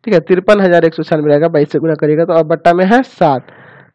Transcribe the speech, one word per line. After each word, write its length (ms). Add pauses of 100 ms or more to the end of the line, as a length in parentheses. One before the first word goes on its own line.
ठीक 60
है, 80
तिरपन 400
हजार 240
एक 80
सौ 100
छियानवे 260
रहेगा, 200
बाईस 220
से 80
गुना 160
करिएगा 300
तो, 80
अब 140
बट्टा 260
में 120
है 180
सात 440 (480)